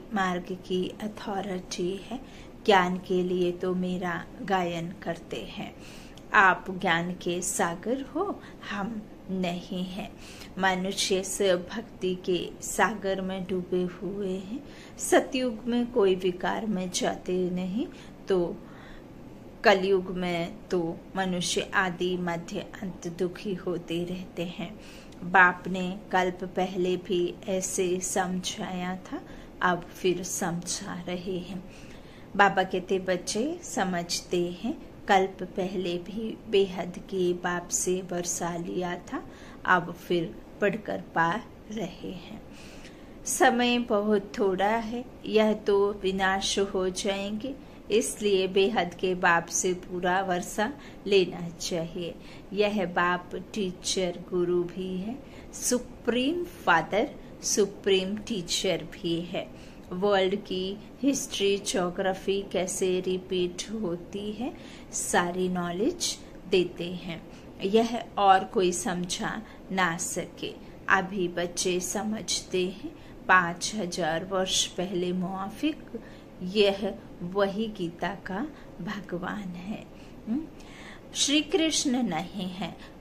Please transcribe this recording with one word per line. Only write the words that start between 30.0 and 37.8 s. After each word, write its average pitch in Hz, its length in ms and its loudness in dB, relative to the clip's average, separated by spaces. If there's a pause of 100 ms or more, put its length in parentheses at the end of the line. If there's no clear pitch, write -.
समझा 180 800 -4
रहे 180 380 -4
हैं। 180 260 -8 (720)
बाबा 196 260 8
कहते, 185 360 0
बच्चे 185 640 0
समझते 175 1000 0
हैं, 262 200 -4 (260)
कल्प 190 340 6
पहले 185 560 -2
भी 220 400 -6 (120)
बेहद 185 480 2
के 180 340 0
बाप 175 360 0
से 185 340 0 (100)